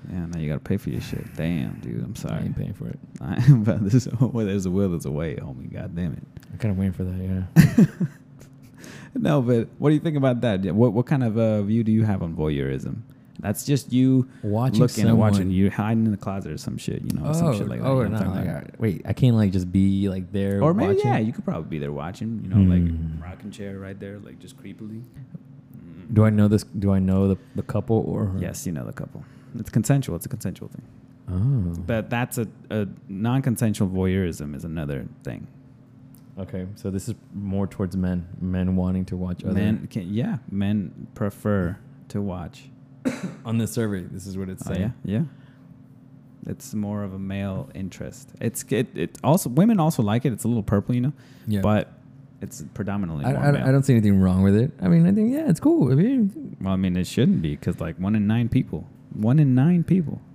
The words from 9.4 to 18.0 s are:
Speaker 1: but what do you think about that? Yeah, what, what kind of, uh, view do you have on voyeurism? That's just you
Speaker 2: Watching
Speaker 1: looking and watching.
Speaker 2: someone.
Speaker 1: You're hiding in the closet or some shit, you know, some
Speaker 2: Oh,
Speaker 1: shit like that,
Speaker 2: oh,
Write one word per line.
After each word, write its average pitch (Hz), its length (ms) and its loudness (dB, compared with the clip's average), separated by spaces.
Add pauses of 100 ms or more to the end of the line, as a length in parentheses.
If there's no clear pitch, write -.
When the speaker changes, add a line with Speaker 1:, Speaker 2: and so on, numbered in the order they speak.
Speaker 1:
but 117 280 2 (100)
what 143 120 4
do 156 40 6
you 151 60 2
think 156 160 -2
about 127 260 2
that? 98 200 0
Yeah, 87 100 0
what, 110 200 6
what 120 140 0
kind 131 180 0
of, 110 140 0
uh, 110 240 2
view 110 200 0
do 110 80 0
you 110 140 4
have 98 180 0
on 82 140 -4
voyeurism? 69 600 -2 (420)
That's - 240 -4
just 139 280 0
you 131 360 4 (140)
Speaker 2:
Watching 117 380 0
Speaker 1:
looking 113 260 4
and 113 120 6
watching. 107 200 6
Speaker 2:
someone. 95 160 2
Speaker 1:
You're 98 160 4
hiding 113 340 0
in 110 60 2
the 98 80 0
closet 95 340 -8
or 78 60 -6
some - 180 -8
shit, - 260 -6
you - 160 -4
know, 147 140 -2
some 165 160 2
Speaker 2:
Oh, 135 80 2
Speaker 1:
shit 101 120 -4
like 117 120 -6
that, 117 60 -2
Speaker 2:
oh, 131 160 2